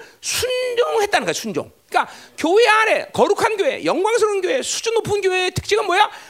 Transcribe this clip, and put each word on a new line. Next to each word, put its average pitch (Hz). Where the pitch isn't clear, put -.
순종했다는 480
거야, 170
순종. 147
그러니까 254
교회 403
안에 427
거룩한 392
교회, 247
영광스러운 403
교회, 277
수준 -
높은 415
교회의 370
특징은 427
뭐야? 381